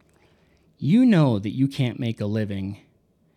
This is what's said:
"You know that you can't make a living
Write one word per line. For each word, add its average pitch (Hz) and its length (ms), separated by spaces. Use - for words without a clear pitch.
"You 226 280
know 151 340
that 104 120
you 131 160
can't 131 320
make 117 220
a 107 40
living 101 520